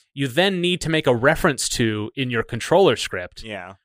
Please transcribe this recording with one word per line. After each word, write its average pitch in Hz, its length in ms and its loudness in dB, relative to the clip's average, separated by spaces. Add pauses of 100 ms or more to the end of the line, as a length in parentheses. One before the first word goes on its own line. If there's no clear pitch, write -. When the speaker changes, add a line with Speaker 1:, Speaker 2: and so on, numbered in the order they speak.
(140)
Speaker 1:
you 139 140 -4
then 180 320 0
need 175 220 -2
to 156 80 -2
make 156 160 0
a 127 80 4
reference 143 560 2
to 110 440 -2
in 131 160 -4
your 113 120 0
controller 147 540 2
script, - 460 -8
Speaker 2:
Yeah. 95 320 -12 (100)